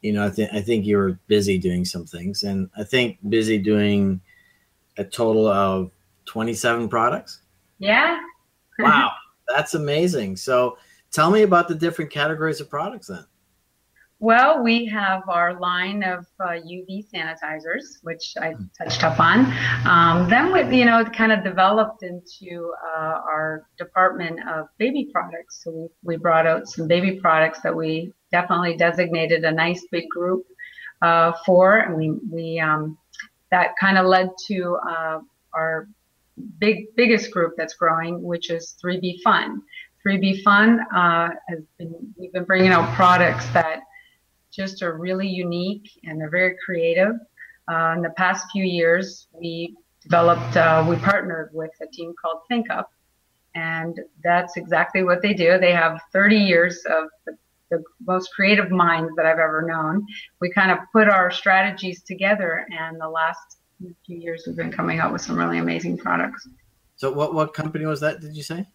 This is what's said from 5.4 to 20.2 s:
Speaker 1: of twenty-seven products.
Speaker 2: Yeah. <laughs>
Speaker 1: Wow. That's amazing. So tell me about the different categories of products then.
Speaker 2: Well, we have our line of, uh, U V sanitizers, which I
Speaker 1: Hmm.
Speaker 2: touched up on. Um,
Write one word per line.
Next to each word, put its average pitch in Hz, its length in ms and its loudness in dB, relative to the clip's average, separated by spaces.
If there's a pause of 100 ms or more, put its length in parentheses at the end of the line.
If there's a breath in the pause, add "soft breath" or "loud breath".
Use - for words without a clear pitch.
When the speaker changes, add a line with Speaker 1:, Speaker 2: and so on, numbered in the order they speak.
Speaker 1:
of 95 420 2 (360)
twenty-seven 117 640 -2
products. 120 520 -2 (380)
Speaker 2:
Yeah. 269 400 0 (320)
<laughs> - 280 -20
Speaker 1:
Wow. 143 320 4 (360)
That's 147 260 -2
amazing. 147 600 0
So 127 420 0 (340 soft breath)
tell 156 200 2
me 214 100 6
about 175 260 4
the 170 60 -4
different 160 380 -4
categories 151 500 -2
of 143 80 -14
products 170 380 -8
then. 87 180 -14 (920 soft breath)
Speaker 2:
Well, 254 440 4
we 233 240 2
have 190 420 -2
our 175 300 0
line 180 440 -2
of, 180 220 -4 (140)
uh, 180 140 -4 (100)
U 180 240 -14
V 196 260 -10
sanitizers, 160 880 -8
which 165 400 -12
I 160 100 -4
Speaker 1:
Hmm. 104 120 -12 (140)
Speaker 2:
touched - 260 -6
up 160 160 0
on. 196 320 6 (360 loud breath)
Um, 170 420 4